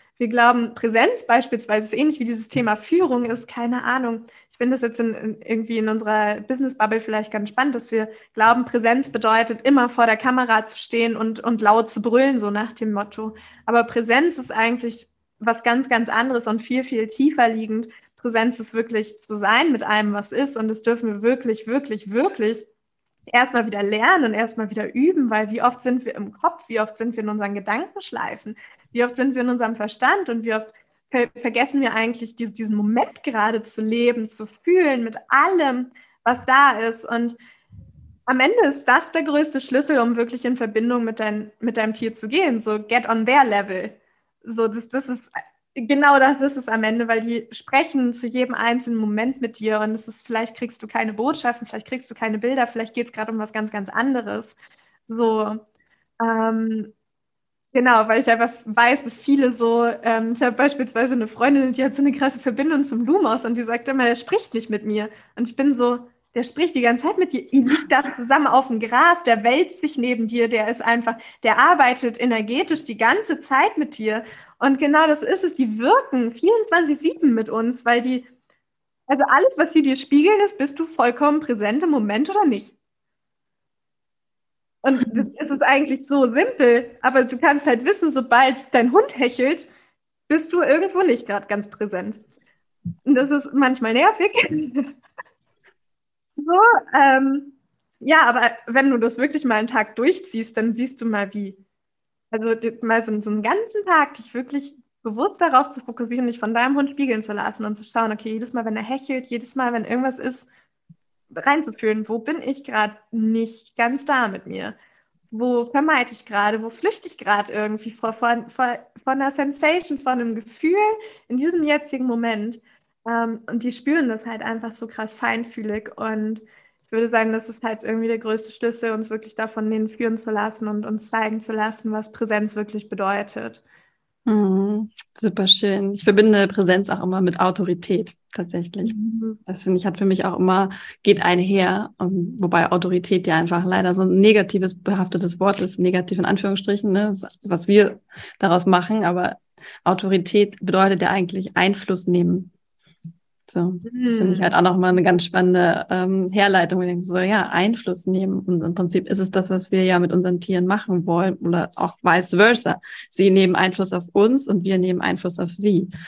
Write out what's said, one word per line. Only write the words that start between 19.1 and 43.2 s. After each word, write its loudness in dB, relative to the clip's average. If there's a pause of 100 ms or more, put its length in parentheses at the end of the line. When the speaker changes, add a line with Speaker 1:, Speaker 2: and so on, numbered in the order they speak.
Speaker 1:
zu -10
sein 2
mit -2
allem, 0
was -8
ist. -2
Und -2
das -6
dürfen -2
wir -8
wirklich, -2
wirklich, -6
wirklich -2 (600)
erstmal 0
wieder -4
lernen 2
und 0
erstmal -4
wieder -8
üben, 2
weil 0
wie -6
oft 0
sind -2
wir -8
im -10
Kopf, -4
wie -2
oft -4
sind -6
wir -6
in -4
unseren -4
Gedankenschleifen, -8 (360)
wie 0
oft -2
sind 0
wir -2
in 0
unserem -2
Verstand 0
und -4
wie -2
oft -6 (360)
ver-, 0
vergessen -2
wir 0
eigentlich, -4
dies-, -8
diesen -4
Moment -2
gerade -2
zu -10
leben, 0
zu -14
fühlen 2
mit -8 (120)
allem, 2 (320)
was 0
da 6
ist. -4
Und -4 (880)
am 2
Ende 4
ist -4
das 4
der -2
größte 0
Schlüssel, 0
um 2
wirklich -4
in -2
Verbindung -2
mit -6
dein-, -6
mit -4
deinem -2
Tier -6
zu -12
gehen. 0
So, -4
get -2
on 0